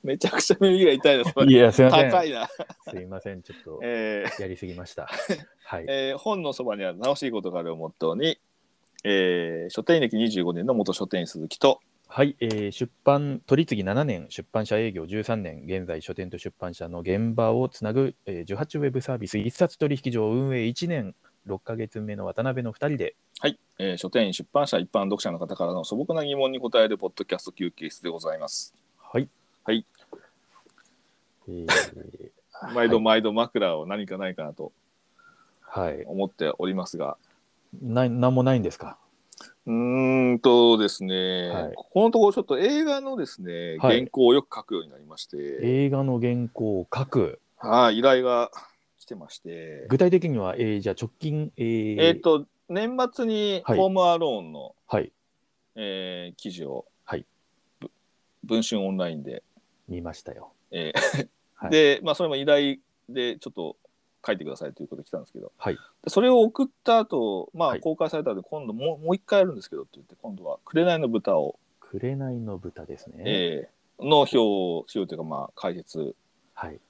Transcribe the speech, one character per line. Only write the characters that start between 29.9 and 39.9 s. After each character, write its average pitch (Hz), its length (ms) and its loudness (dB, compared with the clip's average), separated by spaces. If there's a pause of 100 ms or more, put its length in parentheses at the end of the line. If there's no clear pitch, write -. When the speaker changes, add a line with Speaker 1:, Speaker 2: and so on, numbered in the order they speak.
Speaker 2:
え 95 40 -14
ー、 85 160 -10
Speaker 1:
<laughs> - 1040 -6
毎 117 160 4
度 113 100 6
毎 110 220 6
度 107 80 0
Speaker 2:
は 104 40 -4
い。 - 40 -2
Speaker 1:
枕 101 400 0
を 78 80 -8
何 101 200 -6
か 92 120 -10
な 95 120 -6
い 90 60 -10
か 80 80 -10
な 76 100 -12
と - 180 -12 (880)
Speaker 2:
は 87 280 -6
い。 71 160 -8
Speaker 1:
思 95 200 -2
っ 95 40 -6
て 78 280 -2
お 92 100 -4
り 95 60 -2
ま 92 120 -4
す - 120 -10
が。 73 200 -6 (640)
Speaker 2:
な-、 123 280 0
な 123 200 2
ん 131 60 2
も 127 80 4
な 131 120 4
い 120 40 2
ん 104 40 -2
で 82 80 -2
す - 80 -16
か？ - 180 -14 (680)
Speaker 1:
う 123 60 -6
ー 127 600 2